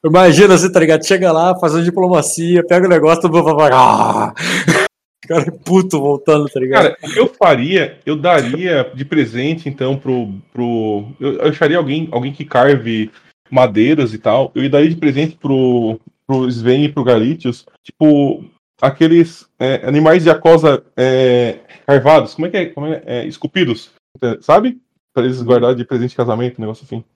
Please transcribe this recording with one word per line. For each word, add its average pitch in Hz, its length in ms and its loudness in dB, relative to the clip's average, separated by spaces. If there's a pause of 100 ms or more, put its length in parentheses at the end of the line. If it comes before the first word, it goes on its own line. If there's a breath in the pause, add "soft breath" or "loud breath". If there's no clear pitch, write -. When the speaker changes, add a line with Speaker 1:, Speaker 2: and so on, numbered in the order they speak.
Speaker 1:
Imagina 180 520 6
você, 185 160 0
tá 185 80 2
ligado? 156 260 2
Chega 185 240 0
lá, 165 280 0
faz 160 160 -2
uma 170 80 -2
diplomacia, 175 840 0
pega 175 200 2
o - 20 0
negócio, 160 320 2
todo 165 140 -2
mundo 165 100 4
vai 156 100 2
falar, 147 200 4
"Ah!" 110 600 2 (920 loud breath)
O - 40 -20
cara 165 180 0
é 170 40 -6
puto 185 500 -2
voltando, 143 480 0
tá - 100 -8
ligado? 131 260 0
Speaker 2:
Cara, 131 180 -2
o - 100 -14
que - 80 -2
eu - 80 2
faria, 160 800 0
eu 151 100 -4
daria 151 760 -2
de 131 100 -12
presente, 143 640 -4
então, 135 300 -6
pro, 123 340 -6 (220)
pro, 110 520 -4 (140)
eu, 131 140 -4
eu - 140 -2
acharia 151 280 0
alguém, 156 340 -4
alguém 127 220 -6
que 139 140 -16
carve 117 640 0 (400 soft breath)
madeiras 127 640 2
e 107 40 -14
tal, 127 360 0
eu 127 160 -4
daria 143 180 2
de 165 80 -2
presente 156 400 -4
pro, 123 640 -2 (260)
pro 131 220 -2
Sven 123 360 0
e 147 80 -2
pro 147 120 -4
Galitius, 123 640 -2 (180)
tipo, 143 580 0 (380)
aqueles, 165 680 2 (120)
é, 131 280 -4
animais 156 380 4
de 165 60 4
acosa, 156 520 2 (140)
é, 127 600 0 (280 soft breath)
carvados, 139 480 2
como 156 120 -6
é 180 40 -8
que 190 60 -6
é? 180 100 -2
Como 147 200 -12
é? 156 180 -8
É, 120 220 -8
esculpidos, - 640 -6 (500)
sabe? 220 400 0 (320)
Pra 123 120 -2
eles 127 160 -4
Speaker 1:
Uhum. 120 60 -10
Speaker 2:
guardar 120 280 2
de 120 100 -6
presente 123 260 -6
de - 60 -14
casamento, 120 420 -4
um 113 40 -10
negócio 110 220 -12
assim. 113 200 -14 (120)